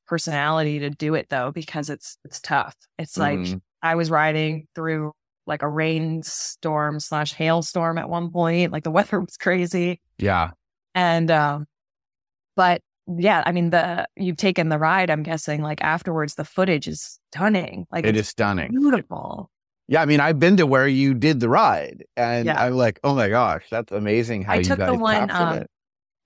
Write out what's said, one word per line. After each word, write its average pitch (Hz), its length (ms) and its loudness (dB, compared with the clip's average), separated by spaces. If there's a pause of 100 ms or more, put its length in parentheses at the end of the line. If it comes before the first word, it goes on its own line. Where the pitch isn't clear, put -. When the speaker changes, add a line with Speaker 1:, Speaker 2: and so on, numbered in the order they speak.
Speaker 1:
personality 151 720 0
to 143 100 -4
do 151 260 -2
it - 140 -4
though, 131 220 -2
because 151 380 -8
it's, - 340 -12
it's - 160 -16
tough. - 360 -2 (220)
It's 160 200 -10
like, 147 220 0
Speaker 2:
Mm-hmm. 90 180 -4 (260)
Speaker 1:
I 165 120 0
was 165 160 0
riding 156 640 0
through, 156 360 -4 (360)
like, 151 160 -4
a 147 40 -2
rainstorm 156 1300 -2
slash 151 340 -4
hailstorm 165 640 0
at - 120 -6
one 170 220 -4
point. 170 400 2
Like, 151 120 -6
the 160 80 -4
<laughs> 160 60 0
weather 202 220 2
was - 180 -8
crazy. 175 600 0 (200)
Speaker 2:
Yeah. 90 320 0 (420)
Speaker 1:
And, 165 380 2
um, 147 340 2 (880)
but 180 260 4 (360)
yeah, 175 280 4
I 170 60 2
mean, 170 200 2
the, 170 440 0
you've 180 220 -4
taken 185 320 0
the 151 80 2
ride, 175 320 2
I'm 151 140 0
guessing, 151 400 -4
like, 151 180 -4
afterwards, 156 540 -2
the 151 100 -8
footage 180 420 0
is - 320 -10 (120)
stunning. 180 600 -2
Like, 170 140 -4
Speaker 2:
It 110 100 2
Speaker 1:
it's 107 120 0
Speaker 2:
is - 20 -10
stunning. 98 420 0
Speaker 1:
beautiful. 240 800 -2 (380)
Speaker 2:
Yeah, 156 160 4
I - 20 0
mean, 147 140 4
I've 151 200 2
been 185 180 6
to 160 100 4
where 135 200 4
you 135 280 2
did 139 240 2
the 117 100 2
ride, 117 560 2 (100)
and 120 300 0
Speaker 1:
Yeah. 151 180 0
Speaker 2:
I'm 123 120 0
like, 120 280 2
"Oh 139 120 2
my 113 120 2
gosh, 104 420 0
that's 113 220 -4
amazing 104 520 0
how 101 100 -2
Speaker 1:
I - 40 4
Speaker 2:
you 90 60 2
Speaker 1:
took 92 160 0
the 92 120 0
Speaker 2:
guys - 80 0
Speaker 1:
one, 214 280 2
Speaker 2:
captured - 80 -4
Speaker 1:
um, 170 220 0
Speaker 2:
it." - 100 -8 (580)